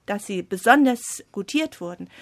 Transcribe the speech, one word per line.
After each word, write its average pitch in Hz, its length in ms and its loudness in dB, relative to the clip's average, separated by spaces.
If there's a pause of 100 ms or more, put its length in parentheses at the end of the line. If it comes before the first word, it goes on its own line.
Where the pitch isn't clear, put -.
dass 208 220 -6
sie 185 160 -6
besonders 247 880 2
gutiert 302 500 -6
wurden, 175 260 -12 (140)